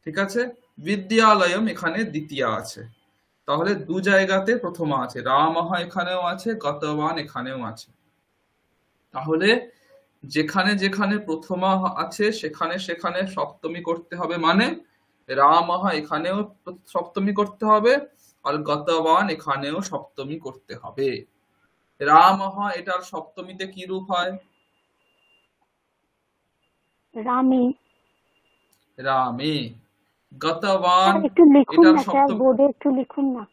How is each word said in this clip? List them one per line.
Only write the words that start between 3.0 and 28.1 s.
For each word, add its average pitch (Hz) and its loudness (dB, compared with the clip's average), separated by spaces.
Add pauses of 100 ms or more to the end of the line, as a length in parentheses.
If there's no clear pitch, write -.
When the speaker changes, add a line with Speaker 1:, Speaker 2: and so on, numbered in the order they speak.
Speaker 1:
তাহলে 160 0 (140)
দু 160 -6
জায়গাতে 190 2
প্রথমা 165 -4
আছে, 123 -10 (120)
"রামঃ" 165 2 (160)
এখানেও 180 -6 (100)
আছে, 185 -6 (160)
গতবান 151 -4
এখানেও 131 -10
আছে। 110 -14 (1200)
তাহলে 160 -2 (760)
যেখানে 180 -2
যেখানে 196 -2 (100)
প্রথমা 180 -4 (260)
আছে, 160 -6
সেখানে 170 -8
সেখানে 175 -6
সপ্তমী 165 -8
করতে 170 -8
হবে, 170 -6
মানে 170 2 (640)
"রামঃ" 147 4 (160)
এখানেও 160 -4 (540)
সপ্তমী 196 -4
করতে 202 -4
হবে, 214 4 (520)
আর 143 -2 (140)
"গতবান" 160 2
এখানেও 143 -6
সপ্তমী 143 -10
করতে - -16
হবে। - -6 (920)
"রামঃ" 190 4 (200)
এটার 180 -6
সপ্তমীতে 185 -14
কি 185 -16
রূপ 190 -8
হয়? 180 -2 (2750)
Speaker 2:
রামে। 254 2 (1300)